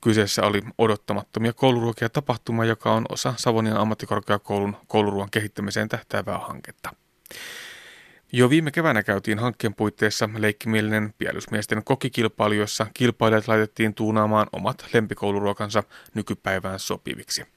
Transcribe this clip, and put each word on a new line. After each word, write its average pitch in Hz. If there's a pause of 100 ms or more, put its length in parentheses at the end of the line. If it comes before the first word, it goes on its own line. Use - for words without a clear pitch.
Kyseessä 107
oli 101 (160)
odottamattomia 107
kouluruokia 117
tapahtuma, 113
joka 113
on 110
osa -
Savonian 110
ammattikorkeakoulun 104 (120)
kouluruoan 101
kehittämiseen 104
tähtäävää -
hanketta. - (1400)
Jo 123
viime 151
keväänä 143
käytiin 104
hankkeen 117
puitteissa 107
leikkimielinen 107
piälysmiesten -
kokikilpailu, 113
jossa 104
kilpailijat 110
laitettiin 110
tuunaamaan 107
omat 95
lempikouluruokansa 101 (300)
nykypäivään 95
sopiviksi. - (120)